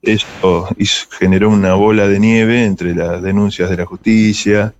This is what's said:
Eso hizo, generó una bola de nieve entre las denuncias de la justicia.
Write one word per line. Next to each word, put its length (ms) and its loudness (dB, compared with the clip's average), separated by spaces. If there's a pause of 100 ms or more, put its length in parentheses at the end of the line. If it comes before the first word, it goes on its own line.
Eso 640 -2 (100)
hizo, 280 -4 (120)
generó 300 2
una 260 2
bola 340 2
de 120 2
nieve 440 2
entre 300 -2
las 280 -4
denuncias 480 -2
de 60 -2
la 100 -6
justicia. 920 0